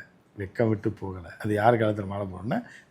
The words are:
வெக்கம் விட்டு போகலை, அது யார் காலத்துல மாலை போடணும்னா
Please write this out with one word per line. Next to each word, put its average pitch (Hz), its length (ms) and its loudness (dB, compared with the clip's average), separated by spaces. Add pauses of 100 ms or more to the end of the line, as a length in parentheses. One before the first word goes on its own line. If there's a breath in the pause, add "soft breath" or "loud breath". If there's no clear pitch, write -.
(360)
வெக்கம் 107 340 0
விட்டு 107 200 0
போகலை, 92 500 -8
அது 107 140 -2
யார் 110 220 6
காலத்துல 107 320 0
மாலை 101 180 -6
போடணும்னா 95 340 -4 (320 soft breath)